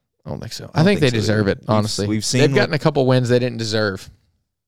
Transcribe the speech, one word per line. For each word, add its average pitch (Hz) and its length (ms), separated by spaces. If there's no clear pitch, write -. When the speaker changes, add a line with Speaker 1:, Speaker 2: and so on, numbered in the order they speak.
Speaker 1:
I - 40
don't - 100
think - 120
so. - 120
Speaker 2:
I 143 60
Speaker 1:
I - 20
Speaker 2:
don't - 20
Speaker 1:
think 202 160
Speaker 2:
think 131 120
Speaker 1:
they 120 40
Speaker 2:
so 110 60
Speaker 1:
deserve 107 240
Speaker 2:
either. 98 60
Speaker 1:
it, - 80
Speaker 2:
We've, - 100
Speaker 1:
honestly. 104 360
Speaker 2:
we've 107 180
seen 127 180
Speaker 1:
They've 123 100
Speaker 2:
what 135 60
Speaker 1:
gotten 104 160
a 143 40
couple 143 280
wins 127 240
they 123 80
didn't 120 180
deserve. 107 540